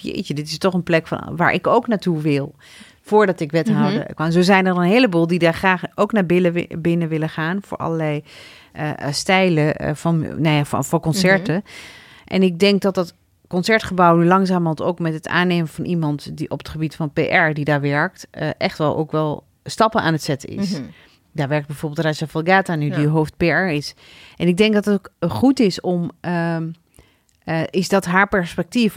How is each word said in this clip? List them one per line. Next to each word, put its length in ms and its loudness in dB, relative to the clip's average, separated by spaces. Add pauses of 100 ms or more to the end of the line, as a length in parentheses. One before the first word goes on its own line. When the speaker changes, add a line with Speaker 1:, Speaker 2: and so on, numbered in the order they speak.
Speaker 1:
"Jeetje, 320 -8
dit 140 -6
is 100 -10
toch 160 0
een 100 0
plek 240 0
van, 280 -8
waar 180 2
ik 140 -2
ook 200 2
naartoe 340 -2
wil." 340 -2 (460)
Voordat 380 2
ik 120 -6
wethouder 520 2
Speaker 2:
Mhm. 100 -12
Speaker 1:
kwam. 180 -2
Zo 100 4
zijn 240 6
er 120 2
een 60 2
heleboel 440 4
die 120 0
daar 140 4
graag 280 0 (140)
ook 160 0
naar 140 2
binnen, 420 0 (140)
binnen 260 0
willen 220 -4
gaan 320 -4
voor 160 -12
allerlei, 460 -4 (480)
eh, 180 -6
eh, 240 -6
stijlen, 640 2
eh, 200 -4
van, 240 0
nou 360 0
ja, 100 2
van, 200 -2
voor 140 0
concerten. 560 2
Speaker 2:
Mhm. 80 -2 (720)
Speaker 1:
En 100 2
ik 160 0
denk 220 4
dat 140 0
dat 180 -4 (340)
concertgebouw 680 2
nu 100 4
langzamerhand 560 2
ook 180 -2
met 140 -2
het 140 -10
aannemen 400 0
van 180 -10
iemand 520 -4
die 120 -8
op 80 -6
het 120 -16
gebied 260 -6
van 180 -6
P 40 -6
R 360 2
die 120 -4
daar 160 0
werkt, 500 -2
eh, 260 -6
echt 200 -4
wel 200 0
ook 140 -4
wel 320 -2 (200)
stappen 380 0
aan 120 0
het 100 -4
zetten 260 -6
is. 220 -4
Speaker 2:
Mhm. 120 -6 (480)
Speaker 1:
Daar 160 -4
werkt 200 -2
bijvoorbeeld 380 -6
Raja 260 -2
Valgata 440 2
nu, 140 -2
Speaker 2:
Ja. 60 -4
Speaker 1:
die 120 0
hoofd 300 0
P 40 -10
R 260 2
is. 260 -6 (440)
En 100 0
ik 100 4
denk 160 4
dat 120 2
het 240 -2 (100)
ook 120 -2
goed 280 2
is 220 0
om, 300 -2 (100)
ehm, 460 -4 (760)
eh, 260 -4
is 200 -2
dat 160 2
haar 220 4
perspectief 680 -2